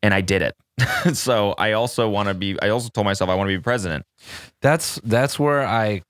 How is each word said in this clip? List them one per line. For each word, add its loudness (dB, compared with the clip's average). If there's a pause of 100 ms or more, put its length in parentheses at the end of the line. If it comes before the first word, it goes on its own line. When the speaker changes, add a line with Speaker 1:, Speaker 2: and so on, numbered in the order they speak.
Speaker 1:
and 4
I 2
did 0
it." -2 (220)
<laughs> 0
So 0
I 0
also 0
wanna 0
be, -4
I 2
also -2
told -2
myself 0
I 2
wanna 0
be -2
president. -4 (560)
Speaker 2:
That's, 2
that's 0
where 2
I 0